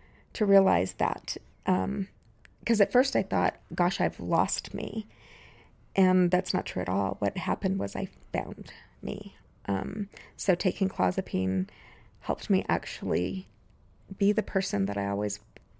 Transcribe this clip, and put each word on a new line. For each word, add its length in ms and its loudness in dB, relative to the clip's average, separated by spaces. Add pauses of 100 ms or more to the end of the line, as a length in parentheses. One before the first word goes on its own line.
(320)
to 120 0
realize 500 6
that, 420 -4 (300)
um, 420 0 (580)
'cause 140 2
at 100 4
first 240 4
I 80 2
thought, 340 0 (160)
"Gosh, 280 0
I've 180 0
lost 560 0
me." 320 -6 (880)
And 380 6
that's 200 0
not 140 0
true 160 -6
at 60 -4
all. 320 -2
What 180 0
happened 400 -2
was 160 -4
I 140 -4 (240)
found 400 -6 (300)
me. 340 -8 (300)
Um, 420 -4 (280)
so 180 2
taking 340 0
clozapine 800 -2 (520)
helped 300 -4
me 180 2
actually 800 -4 (680)
be 140 4
the 100 0
person 440 -2
that 120 -4
I 80 -2
always 320 -2 (420)